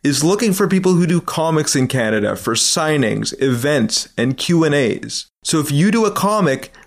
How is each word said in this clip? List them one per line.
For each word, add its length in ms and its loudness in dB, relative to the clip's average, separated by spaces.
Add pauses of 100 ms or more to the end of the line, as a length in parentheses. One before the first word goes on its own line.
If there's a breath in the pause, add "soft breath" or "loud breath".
is 220 0
looking 280 2
for 140 0
people 280 2
who 120 2
do 140 0
comics 560 -2
in 100 2
Canada 480 0
for 200 -4
signings, 840 -2
events, 680 0 (100)
and 180 0
Q 280 2
and 100 2
A's. 540 -2 (160)
So 160 0
if 100 -4
you 220 2
do 120 2
a 60 2
comic, 640 -2 (140 loud breath)